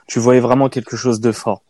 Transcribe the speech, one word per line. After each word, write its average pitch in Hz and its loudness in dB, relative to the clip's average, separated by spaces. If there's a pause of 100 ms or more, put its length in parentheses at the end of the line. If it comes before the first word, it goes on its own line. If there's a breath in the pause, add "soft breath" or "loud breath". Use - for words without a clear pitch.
tu - -4
voyais 123 4
vraiment 127 2
quelque 120 -8
chose 113 -2
de 113 0
fort. - -6